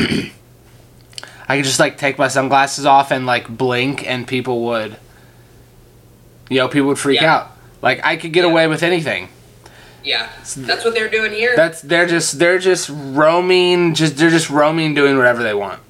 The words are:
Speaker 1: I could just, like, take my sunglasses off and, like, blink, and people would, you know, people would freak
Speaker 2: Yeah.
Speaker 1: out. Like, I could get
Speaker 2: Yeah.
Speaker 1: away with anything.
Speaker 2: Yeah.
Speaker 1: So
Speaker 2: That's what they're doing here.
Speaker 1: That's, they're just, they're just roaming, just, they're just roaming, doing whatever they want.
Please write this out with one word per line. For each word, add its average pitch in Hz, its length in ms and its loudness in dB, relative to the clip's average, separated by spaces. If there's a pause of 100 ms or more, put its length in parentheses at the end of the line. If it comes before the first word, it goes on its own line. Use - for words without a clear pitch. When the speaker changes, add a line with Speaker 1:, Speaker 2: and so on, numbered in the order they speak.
(1500)
Speaker 1:
I 139 100 0
could 143 80 -2
just, 135 140 -2
like, 147 180 0
take 139 200 -2
my 139 120 2
sunglasses 135 560 0
off 139 260 4
and, 131 140 -2
like, 120 240 -2
blink, 127 600 -2
and 123 180 -6
people 127 380 -4
would, 110 300 -4 (1500)
you 131 100 2
know, 131 100 2
people 139 200 2
would 135 100 -2
freak 139 200 0
Speaker 2:
Yeah. 156 160 4
Speaker 1:
out. - 160 -4 (300)
Like, 127 240 0
I 160 100 0
could 165 160 -10
get 175 140 4
Speaker 2:
Yeah. 170 60 4
Speaker 1:
away 165 160 4
with 156 160 0
anything. 147 460 -2 (760)
Speaker 2:
Yeah. - 220 -4 (160)
Speaker 1:
So - 180 -14
Speaker 2:
That's - 220 -4
what 226 100 0
they're 220 160 -2
doing 214 220 -2
here. 233 240 -2
Speaker 1:
That's, 160 260 0
they're 170 240 0
just, 165 320 -2
they're 175 220 2
just 180 320 0
roaming, 170 1040 2
just, 160 240 0
they're 165 120 4
just 165 200 2
roaming, 151 440 0
doing 139 240 4
whatever 120 260 2
they 107 100 -2
want. 101 360 -6